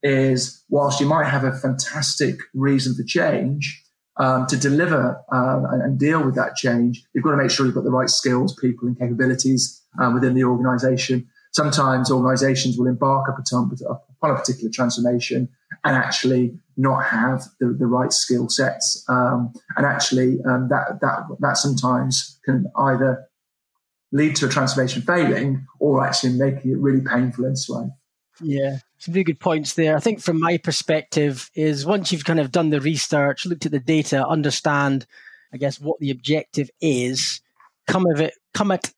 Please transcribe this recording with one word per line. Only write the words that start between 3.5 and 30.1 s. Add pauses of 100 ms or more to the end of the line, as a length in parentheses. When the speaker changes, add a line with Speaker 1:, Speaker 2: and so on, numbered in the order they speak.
Speaker 1:
um,
to
deliver,
um,
and,
and
deal
with
that
change, (100)
you've
got
to
make
sure
you've
got
the
right
skills,
people,
and
capabilities, (200)
um,
within
the
organisation. (280)
Sometimes
organisations
will
embark
up
upon, (180)
upon
a
particular
transformation (360)
and
actually (180)
not
have (160)
the,
the
right
skill
sets.
Um, (240)
and
actually, (100)
um,
that,
that, (140)
that
sometimes
can (100)
either (840)
lead
to
a
transformation
failing (140)
or
actually
making
it
really
painful
and
slow. (500)
Speaker 2:
Yeah, (200)
some
really
good
points
there.
I
think